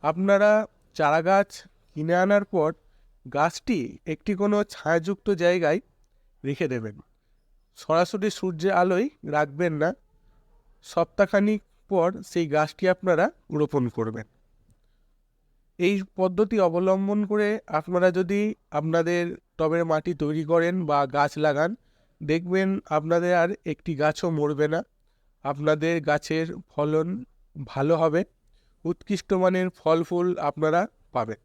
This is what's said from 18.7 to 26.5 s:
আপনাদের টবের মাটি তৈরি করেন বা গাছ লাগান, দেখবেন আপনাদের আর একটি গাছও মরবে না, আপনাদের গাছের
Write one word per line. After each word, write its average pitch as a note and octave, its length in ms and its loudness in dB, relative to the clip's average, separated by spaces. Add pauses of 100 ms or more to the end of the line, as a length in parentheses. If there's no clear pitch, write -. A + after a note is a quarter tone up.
আপনাদের E3 440 0 (340)
টবের D#3+ 340 0
মাটি D#3 200 0 (120)
তৈরি D3+ 280 -2
করেন E3+ 240 2 (140)
বা D3 100 2 (160)
গাছ C#3+ 160 2 (140)
লাগান, D3+ 260 2 (500)
দেখবেন F3 480 0 (280)
আপনাদের E3+ 440 0
আর F3 80 2 (240)
একটি - 180 -8 (100)
গাছও D3+ 260 0 (120)
মরবে D3 340 0
না, E3 60 -2 (640)
আপনাদের D3+ 480 0 (160)
গাছের D#3 360 -2 (260)